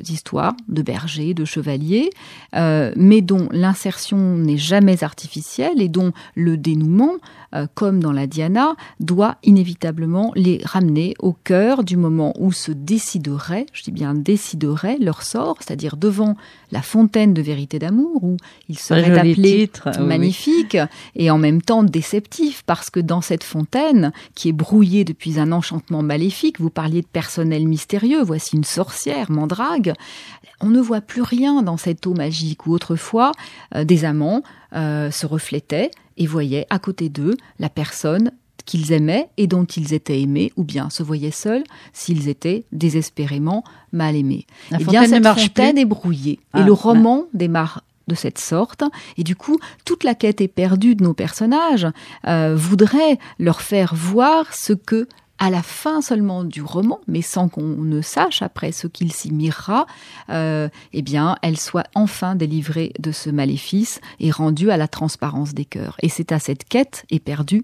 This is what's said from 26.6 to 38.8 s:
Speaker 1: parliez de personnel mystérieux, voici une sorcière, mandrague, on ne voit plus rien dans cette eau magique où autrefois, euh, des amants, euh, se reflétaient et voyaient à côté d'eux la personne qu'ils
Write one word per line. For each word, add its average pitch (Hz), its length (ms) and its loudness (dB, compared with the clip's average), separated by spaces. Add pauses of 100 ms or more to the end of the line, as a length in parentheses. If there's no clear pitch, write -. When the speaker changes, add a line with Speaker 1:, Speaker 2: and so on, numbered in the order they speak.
Speaker 1:
parliez 160 320 -2
de 165 60 -12
personnel 160 600 -2
mystérieux, 202 540 0
voici 160 340 -2
une 151 80 2
sorcière, 247 680 -6
mandrague, 180 600 -2 (680)
on 196 60 0
ne 233 120 4
voit 226 220 0
plus 247 220 -6
rien 262 400 0
dans 170 140 -2
cette 165 280 -6
eau 180 80 0
magique 160 540 -4
où 165 60 2
autrefois, 220 580 0 (420)
euh, 151 100 -4
des 160 220 4
amants, 156 380 0 (320)
euh, 151 340 -4
se - 160 -6
reflétaient 156 640 -4 (280)
et 165 100 0
voyaient 147 420 -2
à 190 80 0
côté 180 320 -6
d'eux 151 280 -2 (200)
la 156 120 -6
personne 165 640 -2 (340)
qu'ils 156 260 -2